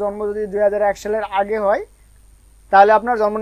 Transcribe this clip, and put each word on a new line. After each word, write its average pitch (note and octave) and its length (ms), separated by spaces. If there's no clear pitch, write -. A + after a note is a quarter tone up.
জন্ম G#3 180
যদি G#3 120
দুই G3+ 120
হাজার G3+ 240
এক G3 120
সালের G#3 240
আগে G3+ 260
হয়, A#3 160
তাহলে G3+ 260
আপনার A#3 240
জন্ম G#3+ 200